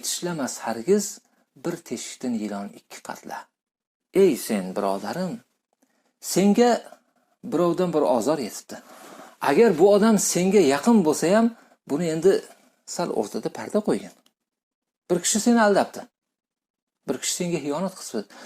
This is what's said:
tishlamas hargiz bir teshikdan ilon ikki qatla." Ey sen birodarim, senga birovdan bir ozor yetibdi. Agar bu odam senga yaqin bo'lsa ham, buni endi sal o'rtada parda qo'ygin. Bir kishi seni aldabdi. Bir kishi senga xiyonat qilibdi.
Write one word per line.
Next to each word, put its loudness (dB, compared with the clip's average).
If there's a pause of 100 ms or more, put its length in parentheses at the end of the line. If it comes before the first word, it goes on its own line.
tishlamas -6
hargiz 0 (520)
bir -8
teshikdan -10
ilon -8
ikki -20
qatla." -14 (760)
Ey 6
sen -4
birodarim, -4 (880)
senga 4 (720)
birovdan 0
bir 2
ozor 2
yetibdi. -12 (640)
Agar 4
bu 4
odam 6
senga 2
yaqin 4
bo'lsa 0
ham, 4 (400)
buni -2
endi 2 (560)
sal -6
o'rtada -6
parda -4
qo'ygin. -4 (960)
Bir 2
kishi -2
seni 2
aldabdi. 2 (1080)
Bir -6
kishi -6
senga -4
xiyonat -6
qilibdi. -10 (200)